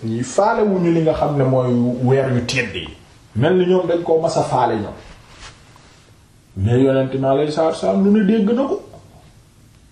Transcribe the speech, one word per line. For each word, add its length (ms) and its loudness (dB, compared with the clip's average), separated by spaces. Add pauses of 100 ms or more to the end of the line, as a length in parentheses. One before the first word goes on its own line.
ñi 200 -4
faale 400 0
wuñu 300 0
li 80 2
nga 120 2
xam 240 -2
ne 60 2
mooy 240 0 (360)
weer 300 2
yu 120 -2
tedd 300 -4
yi. 120 -10 (480)
Mel 220 2
ni 100 2
ñoom 200 2
dañ 160 0
koo 180 2
mas 160 -2
a 60 0
faale 360 -2
ñoom. 140 -8 (1600)
Mais 240 2
Yonent 320 2
mi 120 -2
alayhi 260 0
salaatu 240 -2
wa 60 -12
salaam 220 0
lu 160 4
ne 60 2
dégg 240 2
na 160 0
ko. 160 -4 (1120)